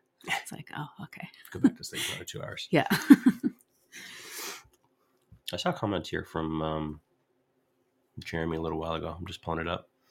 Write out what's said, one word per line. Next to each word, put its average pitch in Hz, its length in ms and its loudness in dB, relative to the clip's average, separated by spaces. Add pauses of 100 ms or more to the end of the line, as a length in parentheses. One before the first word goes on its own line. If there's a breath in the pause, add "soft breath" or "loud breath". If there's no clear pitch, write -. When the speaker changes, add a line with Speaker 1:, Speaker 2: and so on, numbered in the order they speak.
(260)
Speaker 1:
It's - 260 -4
like, - 240 -12
"Oh, 151 140 -6 (140)
okay." - 220 -12 (260)
Speaker 2:
Go - 100 -8
back - 160 6
to - 80 -14
sleep - 160 -6
for - 100 -2
another - 140 -8
two - 180 -8
hours. - 260 -8
Speaker 1:
Yeah. - 200 6
<laughs> 196 100 4 (2500 loud breath)
Speaker 2:
I - 20 -2
saw 175 140 0
a 170 40 2
comment 98 340 0
here - 180 -2
from, 80 360 0
um, 78 380 -2 (1200)
Jeremy 82 380 -2
a 80 40 -2
little 80 180 0
while 82 160 -2
ago. 82 220 -4
I'm 85 80 -8
just 85 160 -10
pulling 82 200 -2
it 82 80 -2
up. - 200 -4 (220 loud breath)